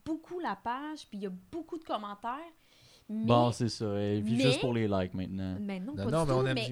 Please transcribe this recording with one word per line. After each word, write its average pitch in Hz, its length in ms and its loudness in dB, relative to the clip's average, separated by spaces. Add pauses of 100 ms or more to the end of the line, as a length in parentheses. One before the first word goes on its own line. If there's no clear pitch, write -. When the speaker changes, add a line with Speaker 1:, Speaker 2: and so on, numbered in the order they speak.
Speaker 1:
beaucoup 320 360 -6
la 220 160 -2
page, 285 520 -6
puis 208 100 -10
il 190 40 -8
y 202 40 -4
a 185 60 -6 (180)
beaucoup 330 280 -8
de 320 60 -12
commentaires. 214 480 -6 (760)
Mais 110 180 -4
Speaker 2:
Bon, 120 260 6
c'est 120 160 0
ça. 110 180 -4
Elle 104 360 2
vit 110 140 2
Speaker 1:
mais 131 60 4
Speaker 2:
juste 131 180 6
pour 123 140 2
les 113 140 4
likes 92 260 2
maintenant. 92 460 -4
Speaker 1:
Mais 196 200 -4
non, 254 140 -8
Speaker 3:
Non, 98 100 -4
Speaker 1:
pas - 60 0
Speaker 3:
non, 165 140 2
Speaker 1:
du - 20 2
Speaker 3:
mais 135 80 2
Speaker 1:
tout, 131 60 4
Speaker 3:
on 131 60 2
aime, 131 80 0 (180)